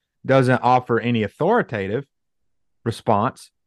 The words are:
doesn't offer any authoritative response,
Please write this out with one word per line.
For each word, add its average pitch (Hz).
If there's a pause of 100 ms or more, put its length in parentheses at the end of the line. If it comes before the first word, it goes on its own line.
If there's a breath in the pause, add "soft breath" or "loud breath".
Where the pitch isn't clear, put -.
(260)
doesn't 127
offer 120
any 117
authoritative 131 (760)
response, 113 (160)